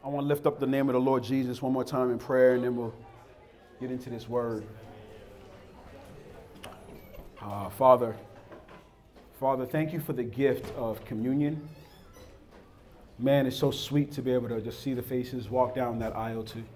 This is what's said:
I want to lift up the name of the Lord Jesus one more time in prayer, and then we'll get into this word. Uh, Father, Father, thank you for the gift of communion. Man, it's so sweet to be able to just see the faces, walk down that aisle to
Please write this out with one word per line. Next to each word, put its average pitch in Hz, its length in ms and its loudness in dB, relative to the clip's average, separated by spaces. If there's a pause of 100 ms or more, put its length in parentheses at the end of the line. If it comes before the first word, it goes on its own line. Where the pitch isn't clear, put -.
I - 40 -8
want 143 160 -2
to 143 40 0
lift 143 180 2
up 147 140 2
the 135 80 2
name 135 220 4
of 127 40 2
the 127 60 6
Lord 131 240 4
Jesus 127 380 0
one 131 120 0
more 127 100 0
time 127 280 0
in 117 60 0
prayer, 127 380 6
and 123 80 2
then 123 120 0
we'll 117 180 -4 (880)
get 127 120 -6
into 127 180 -8
this 117 200 -10
word. 117 360 -2 (2750)
Uh, 101 280 -8
Father, 123 460 6 (1200)
Father, 131 260 0
thank 156 280 -2
you 165 80 -2
for 151 100 -6
the 123 120 -2
gift 123 520 0
of 113 300 -4
communion. 143 600 0 (1500)
Man, 135 300 4
it's 123 80 -2
so 143 160 2
sweet 143 400 0
to 131 100 -6
be 127 120 0
able 117 160 0
to 113 100 -2
just 110 240 -8
see 135 100 -2
the 123 80 -2
faces, 123 480 -4
walk 127 240 2
down 120 260 -2
that 110 140 -4
aisle 113 300 -4
to 113 180 -10 (140)